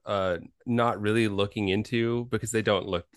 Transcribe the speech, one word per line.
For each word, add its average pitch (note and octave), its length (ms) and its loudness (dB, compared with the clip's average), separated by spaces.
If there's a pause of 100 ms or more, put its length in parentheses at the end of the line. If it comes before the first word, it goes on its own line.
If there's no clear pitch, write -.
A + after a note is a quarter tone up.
uh, F#2+ 320 0 (260)
not A#2 340 2
really G#2+ 300 2
looking G2+ 400 -2
into, A#2 640 0
because A2+ 220 -4
they A2 100 0
don't G2 240 2
look, F2 180 -2 (120)